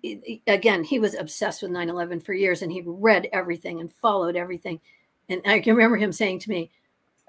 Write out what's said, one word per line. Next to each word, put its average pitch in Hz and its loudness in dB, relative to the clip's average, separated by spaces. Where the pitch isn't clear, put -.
he, 220 -10
again, 196 4
he 247 0
was 214 0
obsessed - -6
with 180 -6
nine 175 -4
eleven 175 -6
for 190 -8
years, 185 0
and 170 -6
he 180 -8
read 196 2
everything 175 -6
and 170 -10
followed 185 0
everything. 175 -6
And 185 -4
I 202 4
can 220 4
remember 233 6
him 202 0
saying 185 -2
to 214 -6
me, 170 -4